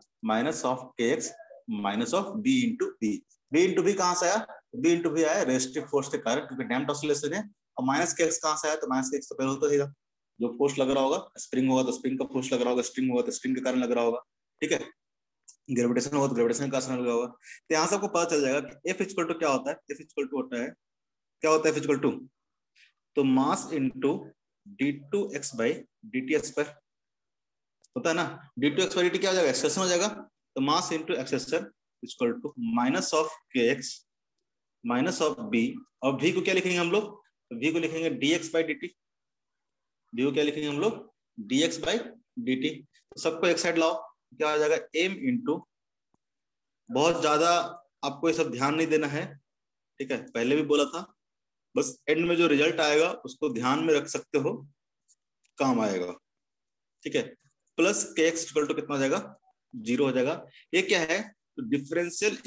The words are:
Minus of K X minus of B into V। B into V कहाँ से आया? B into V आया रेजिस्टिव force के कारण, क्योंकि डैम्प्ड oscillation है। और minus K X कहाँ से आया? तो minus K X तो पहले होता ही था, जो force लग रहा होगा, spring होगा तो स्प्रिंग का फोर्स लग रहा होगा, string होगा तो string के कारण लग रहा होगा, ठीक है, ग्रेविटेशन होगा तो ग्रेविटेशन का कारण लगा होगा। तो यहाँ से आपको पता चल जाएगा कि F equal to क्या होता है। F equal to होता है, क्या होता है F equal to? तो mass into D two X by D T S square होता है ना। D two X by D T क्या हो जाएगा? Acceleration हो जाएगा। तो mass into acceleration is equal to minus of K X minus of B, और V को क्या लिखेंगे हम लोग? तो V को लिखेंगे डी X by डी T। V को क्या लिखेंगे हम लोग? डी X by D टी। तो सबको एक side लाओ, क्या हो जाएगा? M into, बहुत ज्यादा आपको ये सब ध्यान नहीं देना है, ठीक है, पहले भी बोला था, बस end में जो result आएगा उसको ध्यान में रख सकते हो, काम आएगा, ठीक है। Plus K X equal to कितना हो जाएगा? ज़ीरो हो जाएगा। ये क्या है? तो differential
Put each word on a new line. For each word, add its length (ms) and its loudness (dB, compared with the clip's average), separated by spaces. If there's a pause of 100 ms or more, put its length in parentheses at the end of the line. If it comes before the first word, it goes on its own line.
(240)
Minus 420 0
of 320 -2
K 200 2
X 120 -6 (540)
minus 300 -2
of 200 0 (100)
B 200 4
into 300 -2 (100)
V। 120 0 (360)
B 160 4
into 160 2
V 140 2
कहाँ 180 2
से 140 2
आया? 160 0 (320)
B 180 4
into 200 0
V 100 4
आया 180 2
रेजिस्टिव 480 -2
force 180 0
के 100 -4
कारण, 280 -2
क्योंकि 180 -8
डैम्प्ड 260 -2
oscillation 420 -2
है। 100 -4 (340)
और 80 -2
minus 340 2
K 80 4
X 160 0
कहाँ 140 2
से 100 -2
आया? 100 0
तो 100 -4
minus 260 0
K 60 0
X 100 -14
तो 60 -12
पहले 140 0
होता 220 0
ही 80 4
था, 140 -2 (460)
जो 80 0 (100)
force 220 2
लग 100 2
रहा 140 2
होगा, 140 2 (220)
spring 300 0
होगा 140 4
तो 80 -2
स्प्रिंग 280 -4
का 60 -2
फोर्स 280 -4
लग 80 2
रहा 80 2
होगा, 140 2
string 280 -2
होगा 100 2
तो 100 -2
string 240 -4
के 60 -4
कारण 180 0
लग 120 0
रहा 120 2
होगा, 160 0 (420)
ठीक 100 0
है, 80 2 (920)
ग्रेविटेशन 440 2
होगा 120 2
तो 80 0
ग्रेविटेशन 340 2
का 100 0
कारण 220 -4
लगा 100 0
होगा। 160 0
तो 460 -8
यहाँ 140 4
से 80 0
आपको 120 -2
पता 220 0
चल 120 2
जाएगा 180 2
कि 340 -6
F 100 -4
equal 260 -4
to 100 -4
क्या 100 2
होता 220 0
है। 40 -4 (160)
F 120 -12
equal 240 -6
to 140 -4
होता 200 -6
है, 60 -4 (760)
क्या 80 6
होता 180 4
है 60 0
F 60 -4
equal 220 2
to? 80 2 (1080)
तो 80 4
mass 400 2 (140)
into 340 0 (640)
D 160 0 (220)
two 100 2 (160)
X 200 -8
by 100 2 (360)
D 240 -4
T 100 4
S 120 -8
square 220 -4 (1200)
होता 140 0
है 60 4
ना। 100 0 (340)
D 160 4
two 120 4
X 100 -2
by 60 4
D 120 2
T 40 0
क्या 100 0
हो 60 2
जाएगा? 140 4
Acceleration 320 0
हो 60 2
जाएगा। 200 2
तो 540 -8
mass 360 2
into 220 -4
acceleration 480 -2 (360)
is 120 -14
equal 180 0 (100)
to 100 -8 (240)
minus 360 0
of 220 0 (200)
K 160 4
X 220 -4 (920)
minus 380 0
of 180 0 (120)
B, 160 2 (360)
और 180 0
V 140 2
को 60 0
क्या 120 0
लिखेंगे 240 0
हम 140 0
लोग? 240 -2 (360)
तो 100 -10
V 120 0
को 60 0
लिखेंगे 300 -2
डी 240 0
X 220 -4
by 120 2
डी 80 -4
T। 200 -12 (1200)
V 120 -2
को 80 2
क्या 100 0
लिखेंगे 240 -2
हम 120 -4
लोग? 300 -2 (280)
डी 260 0
X 160 -2
by 180 -2 (420)
D 160 0
टी। 140 -2 (100)
तो 420 -20
सबको 260 0
एक 120 2
side 180 0
लाओ, 160 2 (440)
क्या 140 0
हो 60 2
जाएगा? 180 4 (240)
M 160 0 (140)
into, 300 0 (1300)
बहुत 320 4
ज्यादा 280 4 (560)
आपको 240 -2
ये 60 2
सब 160 0
ध्यान 240 0
नहीं 120 0
देना 200 2
है, 180 -4 (720)
ठीक 120 -6
है, 100 -2 (100)
पहले 240 2
भी 80 2
बोला 240 4
था, 140 -8 (760)
बस 180 0 (160)
end 180 2
में 80 2
जो 120 6
result 340 4
आएगा 280 4 (160)
उसको 280 -4
ध्यान 300 0
में 100 4
रख 140 2
सकते 320 -4
हो, 140 -2 (1040)
काम 240 2
आएगा, 300 -2 (920)
ठीक 120 -6
है। 80 0 (540)
Plus 260 2 (140)
K 140 4
X 140 -6
equal 240 -2
to 60 -2
कितना 200 -6
हो 40 -2
जाएगा? 200 2 (540)
ज़ीरो 320 0
हो 60 2
जाएगा। 320 0 (300)
ये 80 4
क्या 200 2
है? 200 0 (360)
तो 120 -6
differential 760 -2